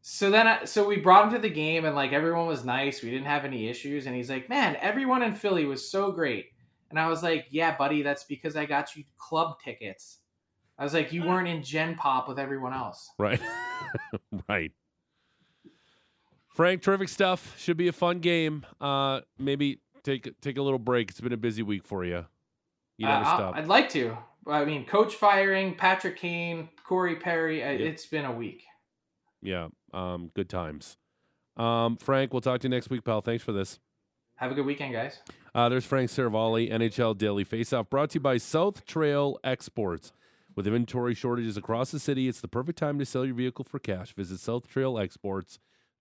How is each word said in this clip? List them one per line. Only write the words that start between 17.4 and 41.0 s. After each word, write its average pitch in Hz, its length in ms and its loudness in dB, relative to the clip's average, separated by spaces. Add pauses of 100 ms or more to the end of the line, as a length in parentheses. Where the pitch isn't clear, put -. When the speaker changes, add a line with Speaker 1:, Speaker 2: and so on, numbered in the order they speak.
Speaker 3:
Should 175 180 0
be 175 120 2
a 165 40 2
fun 180 280 0
game. 160 460 2 (140)
Uh, 139 400 0 (180)
maybe 139 400 0 (240)
take, 135 380 -6
take 139 180 -6
a 139 40 0
little 135 160 2
break. 120 320 2
It's - 100 -18
been 120 120 -2
a 117 40 -2
busy 113 260 -2
week 101 220 -4
for 92 200 -4
you. 87 200 -4 (720)
You 110 100 -4
Speaker 1:
Uh, - 40 4
Speaker 3:
never 139 140 4
Speaker 1:
I'll, 160 140 4
Speaker 3:
stop. 92 180 -2
Speaker 1:
I'd 156 120 -4
like 247 220 6
to. 120 260 -2 (300)
I 147 180 2
mean, 147 220 -4
coach 214 280 4
firing, 196 600 4
Patrick 185 400 2
Kane, 170 520 -6 (160)
Corey 180 320 0
Perry. 160 460 -2
Uh, 143 100 -4
Speaker 3:
Yep. 127 80 -2
Speaker 1:
it's 151 260 -4
been 151 180 -4
a 131 80 -4
week. 113 320 -10 (760)
Speaker 3:
Yeah. 87 280 -6 (240)
Um, 90 420 -6
good 95 140 -4
times. 78 480 -8 (600)
Um, 117 400 2
Frank, 135 360 0
we'll 127 100 0
talk 127 180 0
to - 60 -8
you 127 40 2
next 123 200 -2
week, 123 140 -4
pal. 110 160 0
Thanks 117 240 -4
for 113 80 -4
this. 95 260 -4 (580)
Speaker 1:
Have 131 140 -4
a 135 40 -4
good 139 120 0
weekend, 139 260 -4
guys. 120 280 -6 (340)
Speaker 3:
Uh, 120 140 4
there's 123 160 2
Frank 131 260 0
Seravalli, 113 600 2
N 113 100 0
H 117 160 0
L 113 160 2
Daily 101 300 0
Faceoff, 113 460 -2
brought 143 200 0
to - 40 -16
you 160 60 0
by 131 160 2
South 170 480 0
Trail 143 600 0
Exports. 101 680 -4 (440)
With 98 100 -2
inventory 120 480 0